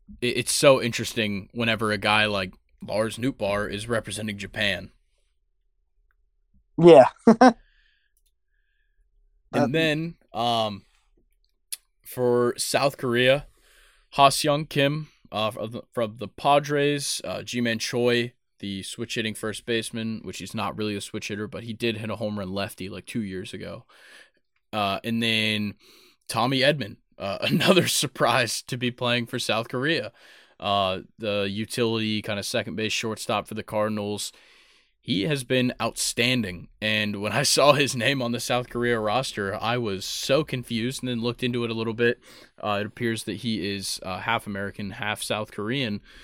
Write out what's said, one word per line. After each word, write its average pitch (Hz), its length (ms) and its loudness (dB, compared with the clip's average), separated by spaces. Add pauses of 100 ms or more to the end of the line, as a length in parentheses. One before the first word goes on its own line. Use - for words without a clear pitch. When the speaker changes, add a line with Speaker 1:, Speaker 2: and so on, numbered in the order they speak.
(220)
Speaker 1:
it, 123 160 0
it's 123 140 -2
so 135 300 6
interesting 104 720 -2
whenever 113 380 0
a 104 60 0
guy 107 280 4
like 98 280 -2 (320)
Lars 104 320 -2
Nootbaar 104 540 -2
is 110 160 -6
representing 107 500 -4
Japan. 98 540 -2 (1900)
Speaker 2:
Yeah. 156 300 12 (180)
<laughs> 240 280 10 (2000)
Speaker 1:
And 147 120 2
Speaker 2:
Um, 127 80 -2
Speaker 1:
then, 160 420 0 (180)
um, 113 520 0 (1160)
for 123 540 2
South - 400 0
Korea, 127 500 2 (640)
Ha-Seong 147 580 4
Kim, 147 400 0 (200)
uh, 107 220 -2
from 113 200 -8
the, 120 100 -10 (100)
from 110 280 -4
the 101 100 -10
Padres, 143 960 2
uh, 98 160 -6
Ji-Man 117 360 -2
Choi, 120 540 0 (280)
the 98 240 -8
switch - 320 -10
hitting 110 180 -4
first - 320 -8
baseman, 113 580 -4
which - 140 -10
he's 92 180 -12
not 98 220 -4
really 107 180 -4
a 98 60 -6
switch - 260 -10
hitter, 104 220 -8
but 95 140 -12
he 117 100 -10
did 113 240 -2
hit 107 120 -8
a 101 60 -6
home 107 240 -4
run 92 140 -6
lefty, 98 340 -6
like, 98 180 -14
two 117 180 -6
years 95 300 -10
ago. 95 300 -12 (880)
Uh, 101 320 -2
and 117 180 -2
then 107 520 0 (560)
Tommy 123 300 0
Edman, 127 360 0 (240)
uh, 98 200 -6
<laughs> - 20 -6
another 165 460 4
surprise 123 720 0
to - 160 -8
be 123 120 -2
playing 120 360 -2
for 123 120 -6
South 113 300 -2
Korea. 131 460 -2 (480)
Uh, 95 380 0 (200)
the 101 300 -2
utility 110 720 -2
kind 104 180 -6
of 95 60 -8
second 104 300 -4
base 110 180 -2
shortstop 110 560 -4
for 107 60 -10
the 107 80 -6
Cardinals. 107 680 -4 (720)
He 175 200 -2
has 143 200 -2
been 127 380 0
outstanding. 117 840 -2 (120)
And 107 440 -2
when 104 80 -4
I 120 120 0
<laughs> - 140 2
saw 143 160 6
his 135 220 0
name 127 260 0
on 120 120 -2
the 120 60 -4
South 123 300 -2
Korea 120 300 0
roster, 107 600 -2
I 117 180 0
was 98 280 -4
so - 380 0
confused 120 580 -4
and 127 80 -6
then 120 120 -4
looked 120 200 -4
into 120 220 -2
it 113 80 -4
a - 20 -4
little 113 220 -4
bit. 120 240 2 (420)
Uh, 104 200 -2
it 104 40 -4
appears 113 380 -4
that 104 140 -6
he 107 380 -4
is, 98 280 -6
uh, 92 160 -8
half 113 260 -2
American, 101 460 -8
half 104 320 -6
South 107 280 -4
Korean. 107 500 -4 (220)